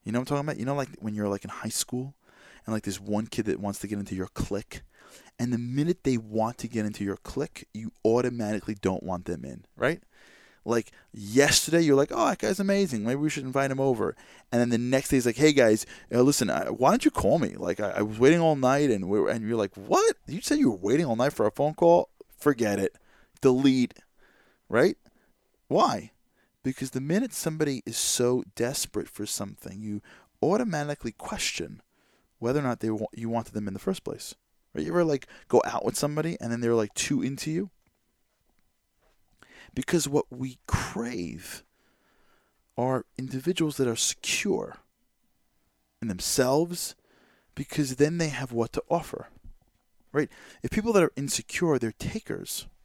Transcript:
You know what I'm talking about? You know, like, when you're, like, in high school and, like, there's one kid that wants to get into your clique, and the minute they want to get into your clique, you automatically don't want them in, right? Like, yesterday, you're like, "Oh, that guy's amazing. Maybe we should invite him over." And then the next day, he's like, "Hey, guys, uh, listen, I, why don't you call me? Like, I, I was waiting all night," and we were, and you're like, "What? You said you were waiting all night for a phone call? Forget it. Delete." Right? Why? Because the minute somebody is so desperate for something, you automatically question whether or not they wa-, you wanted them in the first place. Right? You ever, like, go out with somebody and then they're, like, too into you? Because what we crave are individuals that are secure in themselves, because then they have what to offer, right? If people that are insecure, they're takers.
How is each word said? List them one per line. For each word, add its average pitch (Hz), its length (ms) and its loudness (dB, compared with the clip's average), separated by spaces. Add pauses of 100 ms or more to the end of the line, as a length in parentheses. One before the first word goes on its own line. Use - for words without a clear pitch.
You 107 80 -6
know 117 80 0
what 131 100 -6
I'm 143 60 0
talking 143 120 -4
about? 151 120 -6
You 113 60 -6
know, 139 100 -2
like, 139 140 -4 (100)
when 107 160 -6
you're, 104 140 0
like, 98 140 -2
in 98 60 -12
high - 200 -8
school 127 440 -6 (540)
and, 110 80 -2
like, 107 80 -4
there's 92 180 -6
one 104 240 -2
kid 113 200 -4
that 98 140 -2
wants 101 200 -6
to - 80 -10
get 101 100 -4
into 101 160 -6
your 92 140 -4
clique, - 560 -8 (560)
and 120 120 -2
the 120 60 0
minute 135 460 -2
they 131 140 2
want 110 420 -2
to - 80 -8
get 113 180 -2
into 104 180 -6
your 98 140 -2
clique, - 560 -8
you - 180 -10 (140)
automatically 113 680 0
don't 95 260 -2
want 90 240 -6
them 85 180 -8
in, 67 220 -14 (100)
right? 156 280 -2 (640)
Like, 117 240 0 (220)
yesterday, 135 680 4
you're 147 140 6
like, 139 160 2
"Oh, - 160 2
that - 120 0
guy's - 200 0
amazing. 196 440 0
Maybe 120 120 0
we 151 140 0
should 143 160 -6
invite 135 260 0
him 135 80 -2
over." 123 360 2 (360)
And 120 80 2
then 120 100 4
the 117 80 4
next 127 320 0
day, 139 80 4
he's 123 80 2
like, 117 120 0
"Hey, 151 160 6
guys, 113 320 6 (280)
uh, 120 80 4
listen, 127 280 4
I, 71 200 -2
why 123 200 2
don't 202 160 2
you 311 60 6
call 120 280 2
me? 127 160 -2
Like, - 240 -4
I, 104 120 -2
I - 100 -2
was 107 180 -2
waiting 147 200 8
all 160 160 4
night," 139 340 2
and 98 180 0
we 101 120 0
were, 55 100 2
and 110 180 -2
you're 117 100 -2
like, 101 180 -2
"What? 370 420 2 (100)
You 135 140 -8
said 294 180 0
you 240 120 6
were 101 60 -6
waiting 113 280 2
all 120 100 0
night 131 180 0
for 110 120 2
a 107 60 2
phone 147 220 0
call? 170 360 6 (280)
Forget 113 420 2
it. 98 180 -2 (440)
Delete." 131 520 6 (760)
Right? 139 280 4 (720)
Why? - 420 2 (520)
Because 131 280 -6
the 131 100 -4
minute 190 320 -2
somebody 156 520 -2
is 135 100 -10
so 123 480 2 (120)
desperate 117 520 -4
for - 180 -10
something, 101 560 -10
you 104 200 -6 (400)
automatically 151 720 -2
question - 680 -8 (580)
whether 123 200 0
or 147 40 -2
not 123 180 -2
they 113 80 -2
wa-, 110 240 -2
you 113 160 -8
wanted 117 240 -4
them 107 140 -6
in 95 60 -6
the 98 60 -8
first - 240 -4
place. - 320 -10 (380)
Right? - 120 -4
You 165 60 -6
ever, 175 140 2
like, 143 220 -2 (200)
go - 180 6
out - 200 -4
with 117 100 -2
somebody 151 460 -4
and 117 100 -6
then 117 80 -4
they're, 117 160 2
like, 107 180 0
too - 280 -2
into 139 300 -6
you? 185 180 -4 (2000)
Because 143 340 0
what 139 220 0
we 127 280 -10 (100)
crave - 960 -6 (1120)
are 127 280 0 (120)
individuals 135 600 -4
that 131 100 2
are 113 80 0
secure - 840 -4 (1200)
in 117 60 -6
themselves, 139 880 0 (600)
because 139 400 -4
then 151 240 2
they 160 100 0
have 135 220 -6
what 117 220 -2
to - 160 -4
offer, - 400 -4 (840)
right? 147 180 0 (320)
If 175 80 -6
people 214 240 -2
that 196 100 6
are - 120 2
insecure, 143 640 0
they're 113 120 0
takers. - 760 -8 (180)